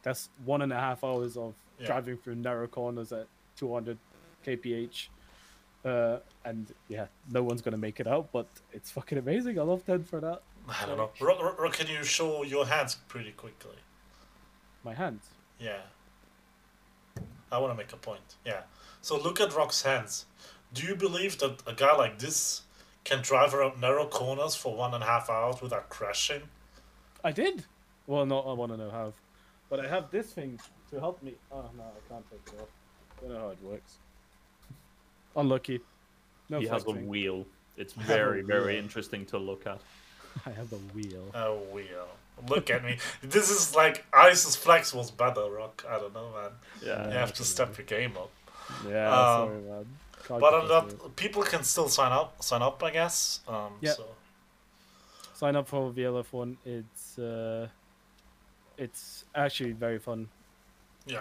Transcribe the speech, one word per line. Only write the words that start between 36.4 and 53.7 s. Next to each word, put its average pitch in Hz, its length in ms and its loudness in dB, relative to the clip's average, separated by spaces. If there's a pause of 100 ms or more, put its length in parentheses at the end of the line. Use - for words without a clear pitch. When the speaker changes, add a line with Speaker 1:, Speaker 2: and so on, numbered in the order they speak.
Speaker 1:
No 151 100 -4
Speaker 3:
He 110 80 -2
has 113 140 -2
a - 40 -10
Speaker 1:
flexing. 101 220 -6
Speaker 3:
wheel. 98 380 -4 (320)
It's - 200 -12
Speaker 1:
I 110 40 -10
have 107 80 -6
a 110 40 4
Speaker 3:
very, 104 280 2
very 101 340 2
Speaker 1:
wheel. 104 80 -4
Speaker 3:
interesting 104 440 -8
to - 100 -4
look 98 300 -6
at. 98 120 -8 (320)
Speaker 1:
<laughs> - 340 -16
I 139 60 -10
have 110 220 -10
a 107 40 -10 (180)
wheel. 95 280 -8 (100)
Speaker 2:
A 110 200 0
wheel. 95 540 -8 (400)
Look 139 220 0
at 123 140 2
me. 123 140 -4 (120)
<laughs> - 120 -12
This 190 300 4
is 196 240 2
like, 156 380 6
Ice's 175 420 12
flex 165 380 6
was 123 180 -4
better, 107 380 2
Rock. 107 400 -10
I 113 100 -2
don't 101 140 -8
know, 113 180 -10
man. 104 200 -10 (300)
Speaker 3:
Yeah. 101 260 -4
Speaker 2:
You 104 100 -4
have 117 160 0
to 120 100 -6
Speaker 1:
I - 20 -2
don't - 0 -
Speaker 2:
step 120 240 2
Speaker 1:
know. 107 80 -12
Speaker 2:
your 104 80 -12
game 110 320 -2
up. 92 140 -10 (560)
Speaker 1:
Yeah, 107 220 2
Speaker 2:
Um, 120 400 8
Speaker 1:
sorry, 107 120 -6
man. 104 240 -10 (420)
Can't 123 140 -2
Speaker 2:
but 147 100 12
Speaker 1:
get 160 100 6
Speaker 2:
on 160 60 -2
that, 160 180 8
Speaker 1:
used 104 140 -10
to - 60 -14
it. 135 100 -14
Speaker 2:
people 202 280 -2
can 156 200 0
still 156 260 2
sign 131 220 4
up, 143 320 0
sign 120 180 2
up, 131 220 0
I 160 80 0
guess. 165 560 0
Um, 104 340 -6